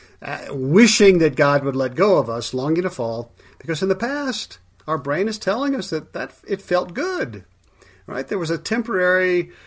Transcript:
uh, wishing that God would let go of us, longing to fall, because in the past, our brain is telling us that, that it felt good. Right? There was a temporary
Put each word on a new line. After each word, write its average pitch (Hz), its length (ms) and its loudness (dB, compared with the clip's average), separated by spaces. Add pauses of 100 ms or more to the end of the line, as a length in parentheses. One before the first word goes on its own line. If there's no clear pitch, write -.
(220)
uh, - 300 -10
wishing 185 680 6
that 156 180 4
God 143 300 4
would 135 100 -2
let 127 200 -2
go 185 220 4
of 117 120 0
us, 117 240 -6
longing 151 300 -2
to 185 60 -4
fall, 113 440 -6 (240)
because 156 260 -6
in 190 60 2
the 190 60 0
past, 269 640 -6 (280)
our 156 100 -2
brain 147 300 -2
is 214 120 -6
telling 269 360 -2
us 220 140 -6
that, 156 240 -6
that - 200 -10 (140)
it 196 140 -4
felt 180 320 -2
good. 247 500 -6 (640)
Right? - 200 -10
There 208 120 -4
was 160 100 -4
a 165 80 -2
temporary 185 920 0 (160)